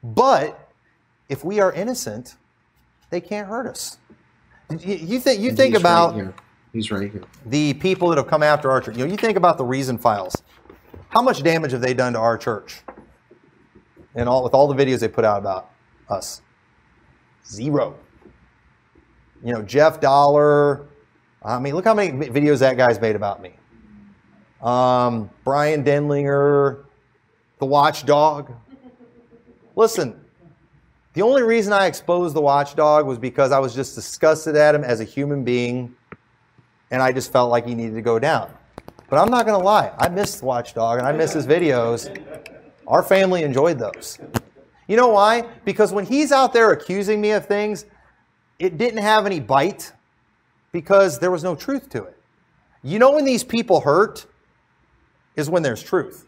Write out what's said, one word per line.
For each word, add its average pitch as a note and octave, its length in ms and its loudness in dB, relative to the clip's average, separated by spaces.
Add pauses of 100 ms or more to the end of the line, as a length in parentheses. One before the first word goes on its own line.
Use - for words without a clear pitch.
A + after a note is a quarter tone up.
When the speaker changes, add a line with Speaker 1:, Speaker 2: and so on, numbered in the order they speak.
Speaker 1:
But D#3 680 0 (580)
if C#3 160 -10
we G3+ 160 -4
are F#3+ 140 2
innocent, D#3+ 640 -10 (720)
they F3 100 -6
can't G3+ 300 -12
hurt A#3 180 -8
us. - 300 -14 (720)
You, F3 260 -8
you F3 240 -6
think, B3+ 220 0
you B3+ 80 -2
Speaker 2:
And A3+ 80 -6
Speaker 1:
think C4 160 4
Speaker 2:
he's G#3 80 2
Speaker 1:
about E3+ 320 4
Speaker 2:
right - 100 -8
here. F#2+ 120 -12 (360)
He's A2 200 -8
right G2+ 200 -6
here. G#2 120 -14 (220)
Speaker 1:
the C#3+ 280 0
people F3+ 360 -2
that E3 80 2
have C3 100 -2
come D3+ 160 0
after D3 280 2
our C3 80 2
church. A2 160 -10
You B2 100 -4
know, E3 60 -4
you G#3 60 -6
think G#3+ 200 -2
about E3+ 200 2
the C3 80 -4
reason C3 320 -4
files. G2+ 360 -2 (760)
How A3+ 120 2
much A#3+ 220 0
damage D#3+ 280 0
have B2 100 -6
they B2+ 120 -2
done B2 200 -2
to A2+ 60 -4
our A2+ 180 0
church? - 440 -8 (1300)
And A#2+ 120 -4
all, B2+ 160 0
with A#2+ 100 -4
all C#3 140 6
the C#3+ 80 -2
videos C3 240 0
they A2+ 80 -2
put A2+ 160 -2
out G#2 160 2
about F#2+ 300 -8 (400)
us. - 320 -8 (1080)
Zero. A#2+ 480 -4 (1500)
You A#2+ 120 -6
know, A2 80 -6
Jeff D3 400 2
Dollar. C#3+ 840 4 (560)
I A#2 160 -6
mean, C#3 160 -6
look F#3 100 -2
how A3 80 4
many G3+ 180 0
vi-, C3+ 300 -4
videos D3 180 2
that C3 160 4
guy's A#2+ 240 2
made A2 160 0
about G2+ 260 -6
me. F#2 120 -18 (1080)
Um, B2 680 0 (140)
Brian D3 400 0
Denlinger, C#3+ 1000 0 (760)
the C#3 60 -2
Watchdog. D3 840 2 (1200)
Listen, F#3 440 -2 (960)
the E3 80 -4
only B3+ 220 4
reason A3+ 280 2
I G3 140 2
exposed F3 500 -2
the D#3 60 0
Watchdog D3 640 2
was B2+ 140 -6
because C3 320 0
I C#3 80 4
was B2+ 160 -4
just C3 200 -8
disgusted D#3 600 0
at D3+ 180 6
him D3 100 0
as A#2+ 180 -2
a - 20 -6
human C#3+ 400 -6
being, B2 520 -4 (960)
and B2+ 100 0
I C3 100 2
just B2+ 200 -6
felt B2 200 2
like A#2+ 160 2
he A#2+ 80 -6
needed A2+ 200 -8
to A2+ 60 -8
go A2+ 160 0
down. B2 340 -2 (560)
But C#3+ 120 2
I'm G3+ 100 4
not A#3+ 160 0
gonna G#3 180 0
lie, F#3+ 360 2
I D3+ 100 0
missed - 300 -6
the B2 60 -10
Watchdog, A#2+ 520 -4
and B2 100 -2
I C#3+ 40 0
miss D#3 220 -2
his D3 120 -4
videos. B2+ 640 0 (800)
Our E3 160 2
family F#3 400 2
enjoyed C#3+ 340 0
those. - 400 -12 (720)
You G#3 100 2
know B3 120 6
why? G#3+ 340 4 (200)
Because G3 300 0
when G3 120 -4
he's C4+ 260 0
out C4+ 220 2
there A3+ 180 6
accusing G3 500 -2
me G#3 100 0
of G3+ 140 -2
things, G#3 400 -4 (720)
it E3+ 200 -4
didn't A3 240 -2
have G#3+ 240 2
any F#3+ 140 -4
bite C3+ 520 -2 (800)
because F3+ 480 2
there F3+ 120 0
was E3 120 -4
no F3 120 -4
truth C#4 340 -8
to A2 140 -8
it. - 140 -20 (680)
You E3 160 -6
know C4 120 6
when D4 140 2
these B3+ 180 0
people G3 380 0
hurt E3 440 0 (1080)
is D3 140 -6
when E3+ 140 0
there's B2 180 -4
truth. - 460 -4